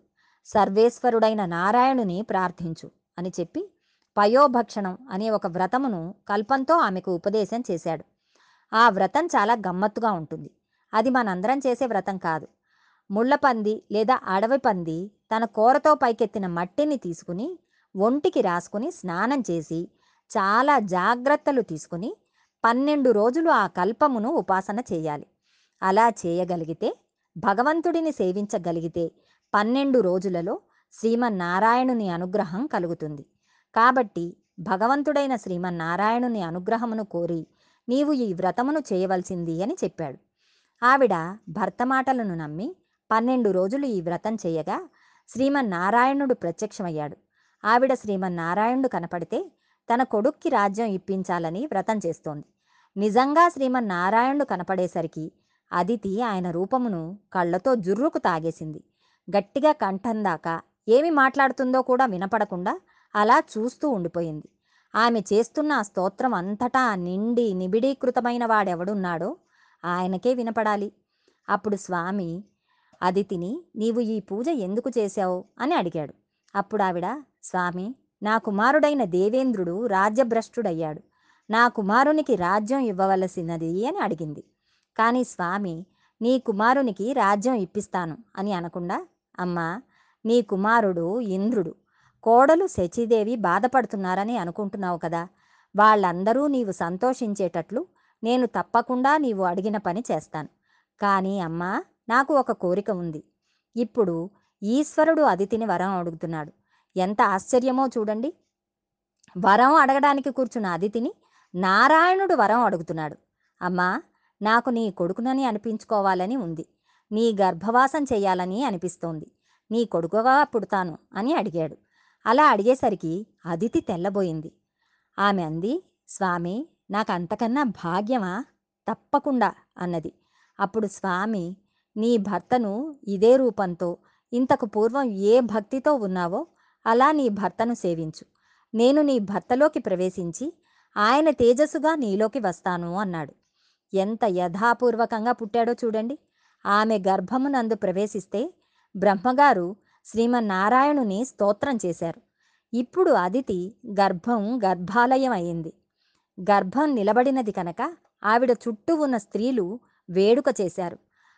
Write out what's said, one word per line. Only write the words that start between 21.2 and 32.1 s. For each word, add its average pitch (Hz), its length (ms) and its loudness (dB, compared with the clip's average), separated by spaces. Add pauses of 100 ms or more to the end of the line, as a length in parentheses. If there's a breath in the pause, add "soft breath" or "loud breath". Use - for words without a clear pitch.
తీసుకుని 180 540 -8 (500)
పన్నెండు 262 440 2
రోజులు 247 400 2
ఆ 226 180 4
కల్పమును 226 640 0
ఉపాసన 202 500 -2
చేయాలి. 156 480 -6 (540)
అలా 208 280 4
చేయగలిగితే, 175 880 -4 (400)
భగవంతుడిని 302 760 0
సేవించగలిగితే 175 1000 -4 (420)
పన్నెండు 254 460 2
రోజులలో 185 600 -2 (340)
శ్రీమన్నారాయణుని 226 1160 0
అనుగ్రహం 185 580 -4